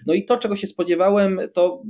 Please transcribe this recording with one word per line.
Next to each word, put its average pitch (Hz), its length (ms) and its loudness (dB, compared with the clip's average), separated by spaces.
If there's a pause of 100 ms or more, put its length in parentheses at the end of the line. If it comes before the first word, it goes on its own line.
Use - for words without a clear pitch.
No 156 80 2
i 202 100 0
to, 240 140 0
czego 202 180 -4
się 202 100 -8
spodziewałem, 185 720 0 (140)
to 180 360 0